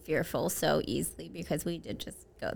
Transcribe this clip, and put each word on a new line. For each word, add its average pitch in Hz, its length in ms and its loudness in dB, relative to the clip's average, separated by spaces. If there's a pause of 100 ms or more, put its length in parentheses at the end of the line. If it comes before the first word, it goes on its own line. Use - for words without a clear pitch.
fearful 156 460 2
so 151 340 4
easily - 460 -2
because 160 340 -2
we 170 140 -2
did 135 200 -6
just - 300 -12 (140)
go - 140 0